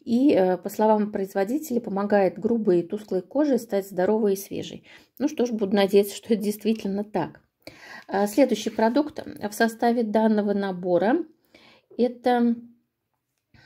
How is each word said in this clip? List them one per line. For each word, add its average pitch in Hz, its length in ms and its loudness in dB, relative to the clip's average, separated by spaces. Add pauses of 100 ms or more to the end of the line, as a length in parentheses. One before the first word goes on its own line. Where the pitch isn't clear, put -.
И, 254 280 2
э, 185 260 4
по 190 100 -10
словам 214 440 2
производителя, 208 680 -4
помогает 196 580 0
грубой 208 420 2
и - 20 0
тусклой 190 400 -6
коже 269 360 0
стать 196 300 -4
здоровой 202 460 0
и - 20 -2
свежей. - 500 -12 (320)
Ну 269 100 0
что 240 180 -2
ж, 240 60 -6
буду 214 220 -2
надеяться, 202 400 2
что - 200 -4
это 202 80 0
действительно 208 640 -4
так. 160 360 -6 (640)
А, 202 200 0
следующий 226 420 2
продукт 233 560 0
в - 280 -10
составе 233 500 0
данного 214 500 2
набора – 196 720 0 (720)
это 240 580 2 (1120)